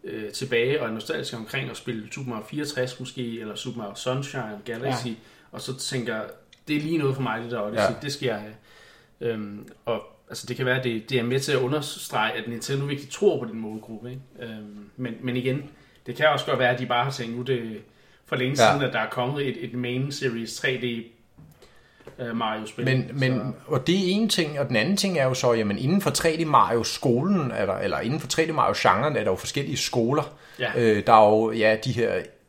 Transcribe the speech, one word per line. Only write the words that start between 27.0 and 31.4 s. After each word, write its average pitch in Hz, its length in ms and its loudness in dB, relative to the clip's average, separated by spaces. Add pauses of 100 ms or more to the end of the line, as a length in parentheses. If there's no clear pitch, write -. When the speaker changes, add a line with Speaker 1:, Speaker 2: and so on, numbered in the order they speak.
Speaker 3:
er 107 140 0
der, 95 120 2
eller 101 220 0
inden 127 200 -2
for - 80 -8
tre 165 180 2
D 160 80 -4
Mario-genren 117 600 4
er 110 80 0
der 104 80 2
jo 92 40 4
forskellige 143 420 -4
skoler. 143 560 0 (260)
Speaker 1:
Ja. 123 80 0 (100)
Speaker 3:
Øh, 107 300 6
der 117 60 10
er 107 160 12
jo, 110 220 6